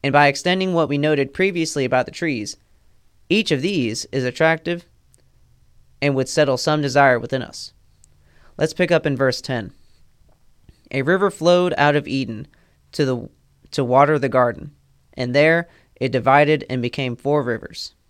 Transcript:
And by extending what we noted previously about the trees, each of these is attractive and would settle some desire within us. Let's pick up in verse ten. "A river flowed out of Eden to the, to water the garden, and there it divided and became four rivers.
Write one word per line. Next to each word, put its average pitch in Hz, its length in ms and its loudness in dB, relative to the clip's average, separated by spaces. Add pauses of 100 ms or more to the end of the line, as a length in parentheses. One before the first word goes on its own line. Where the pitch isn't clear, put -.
And 139 80 0
by 143 160 6
extending 185 440 0
what 160 160 0
we 143 80 -2
noted 143 380 0
previously 170 500 -2
about 123 220 0
the - 60 -16
trees, 123 440 -6 (720)
each 214 220 0
of 139 100 2
these 147 520 -2
is 131 120 -2
attractive 160 640 -2 (1120)
and 139 140 0
would 131 140 -2
settle 143 280 2
some 151 240 -2
desire 135 380 4
within 120 240 -6
us. - 300 -16 (840)
Let's 156 160 -2
pick 175 200 -2
up 160 120 0
in 139 120 -2
verse 131 240 0
ten. 120 320 -8 (1200)
"A 135 100 -2
river 185 260 2
flowed 175 480 2
out 147 200 2
of 143 100 -2
Eden 123 400 -6 (460)
to 151 120 -2
the, 123 240 -4 (440)
to 135 120 -2
water 143 320 4
the 135 120 -2
garden, 127 420 0 (440)
and 123 200 -4
there 160 340 4 (280)
it 127 160 -2
divided 139 580 4
and 127 100 -2
became 123 360 -4
four 143 260 0
rivers. - 520 -8 (160)